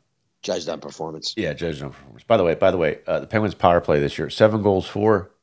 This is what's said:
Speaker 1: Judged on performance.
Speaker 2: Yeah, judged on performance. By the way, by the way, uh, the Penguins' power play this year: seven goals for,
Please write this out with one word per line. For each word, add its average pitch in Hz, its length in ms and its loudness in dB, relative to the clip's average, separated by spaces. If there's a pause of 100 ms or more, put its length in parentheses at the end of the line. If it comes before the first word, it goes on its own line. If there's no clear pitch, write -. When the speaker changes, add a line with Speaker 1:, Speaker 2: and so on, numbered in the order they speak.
(420)
Speaker 1:
Judged 87 280 -6
on 78 100 -8
performance. 78 560 -12
Speaker 2:
Yeah, 85 160 -6
judged 73 300 -8
on 69 80 -10
performance. - 340 -20
By 113 140 2
the 92 60 2
way, 80 100 2
by 95 160 2
the 92 80 0
way, 76 280 -2
uh, 80 140 -2
the 69 60 -12
Penguins' 107 280 -2
power 87 280 4
play 76 180 2
this 71 160 -2
year: - 140 -6
seven 107 320 2
goals 95 240 2
for, 101 440 0 (120)